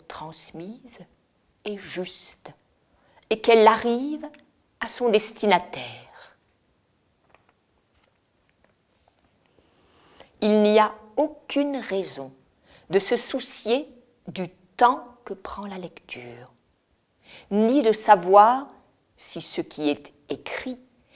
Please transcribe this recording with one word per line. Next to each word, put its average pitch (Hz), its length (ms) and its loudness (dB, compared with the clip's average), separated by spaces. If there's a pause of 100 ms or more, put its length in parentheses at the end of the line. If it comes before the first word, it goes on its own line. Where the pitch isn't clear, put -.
transmise 190 920 -18 (640)
est 208 140 -10
juste - 760 -14 (800)
et 220 100 -2
qu'elle 226 260 6
arrive 247 600 0 (500)
à 226 100 -10
son 247 200 -2
destinataire. - 1300 -2 (4000)
Il 214 220 4
n'y 214 160 6
a 214 160 2 (220)
aucune 285 640 -2
raison 156 540 -8 (580)
de 190 100 2
se 240 160 -2
soucier 254 760 -6 (360)
du 180 200 -8 (280)
temps 262 280 2 (200)
que 190 100 -12
prend 202 320 -14
la 190 120 -12
lecture, 120 720 -16 (1000)
ni 226 320 4
de 220 80 4
savoir 208 800 6 (480)
si - 240 -14
ce - 200 -10
qui 151 280 -4
est 143 260 -6 (140)
écrit - 500 -10 (380)